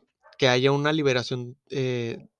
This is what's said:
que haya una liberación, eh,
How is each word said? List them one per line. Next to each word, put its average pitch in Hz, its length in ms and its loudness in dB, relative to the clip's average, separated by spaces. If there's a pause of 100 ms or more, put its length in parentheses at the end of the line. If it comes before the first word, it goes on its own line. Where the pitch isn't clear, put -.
(360)
que 135 120 2
haya 127 220 4
una 143 220 0
liberación, 127 640 -2 (140)
eh, 123 580 -6 (120)